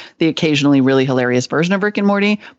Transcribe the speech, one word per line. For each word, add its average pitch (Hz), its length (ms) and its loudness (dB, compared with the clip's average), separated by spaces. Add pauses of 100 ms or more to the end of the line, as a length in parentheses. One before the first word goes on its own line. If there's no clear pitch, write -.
(180)
the 170 100 0
occasionally 143 540 2
really 135 240 2
hilarious 123 400 0
version 170 300 -2
of 185 80 -4
Rick 208 160 -4
and 202 80 0
Morty. 202 320 0 (200)